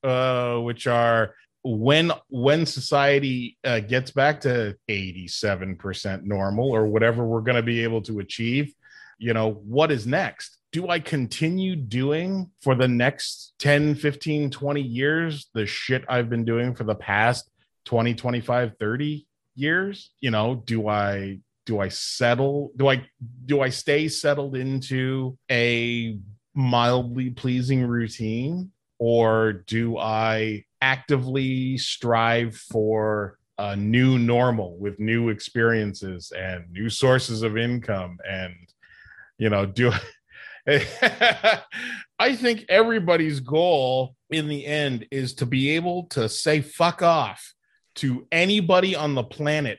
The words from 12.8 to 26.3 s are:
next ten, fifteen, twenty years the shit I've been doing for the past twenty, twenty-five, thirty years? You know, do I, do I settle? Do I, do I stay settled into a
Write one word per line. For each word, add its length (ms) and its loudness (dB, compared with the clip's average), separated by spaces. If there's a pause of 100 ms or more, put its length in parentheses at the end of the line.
next 720 0
ten, 380 4
fifteen, 520 -2
twenty 320 -4
years 720 -2
the 140 -2
shit 420 -2
I've 220 0
been 140 -2
doing 320 0
for 80 -6
the 100 -2
past 560 0 (340)
twenty, 300 0
twenty-five, 640 -2
thirty 480 -4 (300)
years? 640 -4
You 100 0
know, 340 0
do 240 -2
I, 520 -2 (260)
do 140 -2
I 80 -2
settle? 880 0
Do 120 4
I, 160 2 (400)
do 160 2
I 100 2
stay 360 0
settled 480 -2
into 840 -2 (140)
a 640 0 (380)